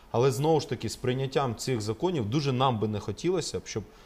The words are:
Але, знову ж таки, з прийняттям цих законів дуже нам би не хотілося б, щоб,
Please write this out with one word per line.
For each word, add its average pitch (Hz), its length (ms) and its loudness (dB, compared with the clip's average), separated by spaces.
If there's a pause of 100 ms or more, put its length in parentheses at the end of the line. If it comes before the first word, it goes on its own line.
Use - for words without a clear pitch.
(100)
Але, 127 200 4
знову 147 300 2
ж - 80 -4
таки, 113 200 -4
з - 80 -8
прийняттям 131 600 0
цих 127 240 -2
законів 110 500 -2
дуже 139 220 2
нам 123 260 2
би 110 100 0
не 104 120 -2
хотілося 160 580 -2
б, 87 80 -8
щоб, 107 160 -6 (240)